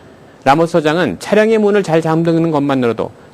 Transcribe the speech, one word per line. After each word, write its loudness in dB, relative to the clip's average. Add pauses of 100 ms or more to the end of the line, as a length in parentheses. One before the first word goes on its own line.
(440)
라모스 2
서장은 0
차량의 0
문을 2
잘 0
잠그는 0
것만으로도 -2 (240)